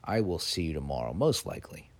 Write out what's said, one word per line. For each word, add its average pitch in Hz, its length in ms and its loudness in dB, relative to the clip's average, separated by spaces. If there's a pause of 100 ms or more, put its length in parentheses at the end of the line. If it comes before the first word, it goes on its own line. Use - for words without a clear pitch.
I 110 180 2
will 90 180 0
see - 240 -2
you 80 100 0
tomorrow, 67 420 -2
most 131 320 4
likely. - 540 -10